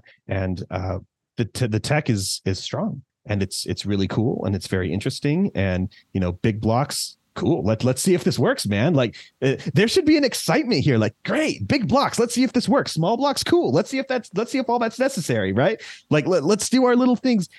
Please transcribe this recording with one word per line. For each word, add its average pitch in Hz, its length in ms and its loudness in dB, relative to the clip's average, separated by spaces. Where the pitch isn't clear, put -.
And, 95 420 -4
uh, 95 300 -6
the 120 100 -2
t-, - 220 -4
the 107 120 0
tech 143 300 -2
is, 98 360 -2
is 95 140 -2
strong, - 420 -6
and 101 180 -2
it's, - 220 -8
it's - 200 -6
really 98 220 0
cool, - 380 -2
and 98 100 0
it's 92 120 -6
very 90 260 -2
interesting. 147 600 -2
And, 92 360 0
you 95 80 0
know, 87 120 0
big 107 280 -2
blocks, 117 560 -2
cool. 165 300 0
Let, 185 220 0
let's 127 160 0
see 190 120 2
if 175 120 0
this 165 120 0
works, 202 300 0
man. 107 260 2
Like, 123 220 2
uh, 131 140 2
there 196 140 4
should 339 180 2
be 311 120 6
an 285 80 2
excitement 233 580 0
here. 135 140 4
Like, 110 260 2
great, 226 420 -2
big 240 220 0
blocks. 247 320 2
Let's 233 140 0
see 247 100 2
if 262 80 0
this - 160 -2
works. 247 240 2
Small 170 240 0
blocks, 269 260 -2
cool. 311 300 2
Let's 180 180 2
see 269 100 -4
if 269 100 -4
that's, 254 260 -4
let's 220 160 -4
see 277 60 -2
if 254 120 -2
all 240 100 2
that's 226 200 -2
necessary, 135 540 0
right? 160 280 2
Like, 147 180 2
let, 170 160 2
let's 202 260 0
do 254 140 4
our 247 120 4
little 247 200 4
things. 226 320 0